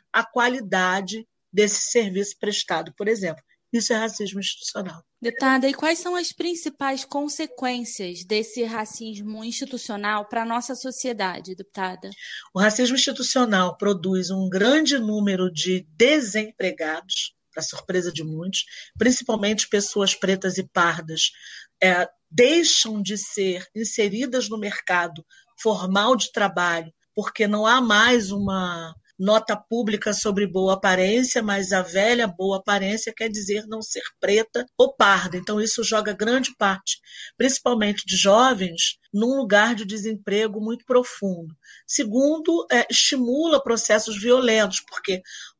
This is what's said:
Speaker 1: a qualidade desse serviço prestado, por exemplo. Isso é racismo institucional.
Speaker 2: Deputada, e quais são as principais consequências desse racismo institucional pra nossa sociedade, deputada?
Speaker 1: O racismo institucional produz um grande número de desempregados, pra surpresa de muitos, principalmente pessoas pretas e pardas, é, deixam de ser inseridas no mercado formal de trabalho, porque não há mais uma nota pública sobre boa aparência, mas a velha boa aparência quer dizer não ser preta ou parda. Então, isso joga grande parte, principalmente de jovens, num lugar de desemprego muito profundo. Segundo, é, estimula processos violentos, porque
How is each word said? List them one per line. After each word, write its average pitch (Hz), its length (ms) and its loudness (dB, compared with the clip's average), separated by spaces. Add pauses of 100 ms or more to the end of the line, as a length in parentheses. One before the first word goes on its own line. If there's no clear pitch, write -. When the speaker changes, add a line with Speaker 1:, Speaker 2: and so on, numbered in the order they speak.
(120)
Speaker 1:
a 226 140 0
qualidade 202 1000 0 (240)
desse 208 300 2 (100)
serviço 196 480 0
prestado, 170 580 -4
por 202 100 -4
exemplo. 190 360 -4 (280)
Isso 233 200 0
é 233 40 2
racismo 214 440 -4
institucional. 185 640 -10 (160)
Speaker 2:
Deputada, 262 480 2
e 277 60 2
quais 320 240 0
são 359 180 -4
as 349 160 -4
principais 302 720 -6
consequências 247 1200 -6
desse 220 400 -2
racismo 220 800 -8
institucional 214 840 -4
pra 233 180 -2
nossa 240 300 -4
sociedade, 196 800 -6
deputada? 185 560 -10 (420)
Speaker 1:
O 185 60 -2
racismo 226 360 4
institucional 233 800 2
produz 185 540 0
um 190 180 -2
grande 254 520 2
número 202 520 0
de 180 380 -2
desempregados, 202 1400 0 (180)
pra 160 120 -8
surpresa 180 480 -4
de 160 120 -8
muitos, 160 420 -6 (300)
principalmente 220 720 0
pessoas 202 460 0
pretas 190 460 0
e 185 120 -2
pardas, 165 600 0 (500)
é, 180 260 4 (220)
deixam 247 720 4
de 196 160 -4
ser 190 480 -4 (100)
inseridas 220 720 -2
no 220 100 -8
mercado 175 680 -4 (340)
formal 202 560 2
de - 160 -4
trabalho, 175 640 -2 (220)
porque 208 320 -2
não 208 180 0
há 240 160 6
mais 226 480 4
uma 185 640 -4 (240)
nota 214 380 2
pública 214 560 -2
sobre 202 360 0
boa 190 260 2
aparência, 196 680 2
mas 196 300 -2
a 190 120 2
velha 214 440 2
boa 190 300 -2
aparência 202 580 -2
quer 226 140 -4
dizer 208 380 -4
não 220 120 -10
ser 214 220 -8 (180)
preta 220 460 2 (100)
ou 262 160 6
parda. 185 460 4
Então, 208 240 -2
isso 226 220 -2
joga 214 300 0
grande 240 440 0
parte, 190 400 -2 (400)
principalmente 240 680 0
de 185 120 -2
jovens, 196 800 4 (160)
num 233 240 2
lugar 220 380 4
de 208 100 -6
desemprego 208 760 -4
muito 226 240 -6
profundo. 185 720 -2 (300)
Segundo, 302 840 0
é, 240 180 4
estimula 277 720 2
processos 220 580 0
violentos, 220 600 4
porque - 420 -6 (380)